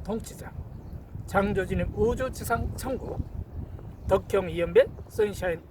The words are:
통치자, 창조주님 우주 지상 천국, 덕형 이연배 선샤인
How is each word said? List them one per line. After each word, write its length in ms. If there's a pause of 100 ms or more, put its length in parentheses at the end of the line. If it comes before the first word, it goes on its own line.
통치자, 480 (720)
창조주님 720
우주 360
지상 440
천국, 440 (880)
덕형 420
이연배 360 (220)
선샤인 640